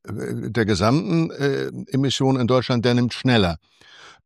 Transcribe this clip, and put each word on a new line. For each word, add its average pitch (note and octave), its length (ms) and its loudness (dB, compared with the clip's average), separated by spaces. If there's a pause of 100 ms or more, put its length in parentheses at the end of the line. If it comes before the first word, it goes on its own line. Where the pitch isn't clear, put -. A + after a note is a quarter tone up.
äh, A#2+ 460 -8
der A2+ 140 0
gesamten, C#3 680 2
äh, C3+ 380 -2 (180)
Emissionen C3+ 520 0
in A#2+ 60 0
Deutschland, B2 400 0
der A#2+ 80 4
nimmt B2 180 0
schneller G#2 440 2 (680)